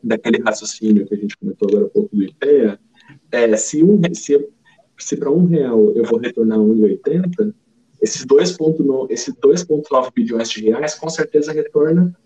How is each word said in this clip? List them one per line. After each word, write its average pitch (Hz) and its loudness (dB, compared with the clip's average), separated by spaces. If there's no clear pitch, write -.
daquele 113 -2
raciocínio 107 -2
que - -6
a 104 -6
gente 104 -8
comentou 98 -6
agora 104 2
há - -8
pouco 104 -2
do 101 0
ipea, 123 0
é, 117 2
se 151 -2
um 196 6
re-, 175 0
se, - 0
se - -8
pra 139 -2
um 175 4
real 123 2
eu 117 2
vou 113 0
retornar 117 -2
um 107 4
e 107 2
oitenta, 175 -2
esses - -4
dois 143 4
ponto 156 -2
no-, 135 -2
esse 123 -6
dois 165 4
ponto 151 -2
nove 131 0
bilhões 113 -2
de 110 -8
reais 131 0
com 156 -10
certeza 156 -2
retorna 156 0